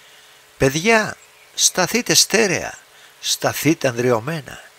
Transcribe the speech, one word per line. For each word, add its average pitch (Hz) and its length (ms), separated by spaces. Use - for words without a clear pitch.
«Παιδιά, 165 580
σταθείτε - 600
στέρεα, 175 640
σταθείτε - 680
ανδριωμένα, 123 760